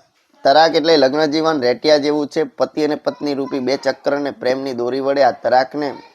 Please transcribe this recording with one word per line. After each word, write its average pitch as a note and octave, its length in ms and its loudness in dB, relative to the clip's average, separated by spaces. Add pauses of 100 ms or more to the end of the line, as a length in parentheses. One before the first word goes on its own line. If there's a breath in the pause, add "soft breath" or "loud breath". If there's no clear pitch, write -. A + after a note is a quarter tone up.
(440)
તરાક D3+ 320 4
એટલે D#3+ 220 4
લગ્ન C#3+ 280 2
જીવન D#3 360 0
રેટિયા B2 360 2
જેવું D3 300 -2
છે. D#3 160 -2
પતિ C3+ 400 -4
અને D3 120 -2
પત્ની C#3+ 380 -6
રૂપી C#3 260 -6
બે B2+ 180 -2
ચક્રને C#3 540 -4
પ્રેમની C3 420 -4
દોરી B2 260 -4
વડે C#3 240 0
આ A#2+ 80 4
તરાકને C3 680 -2 (180)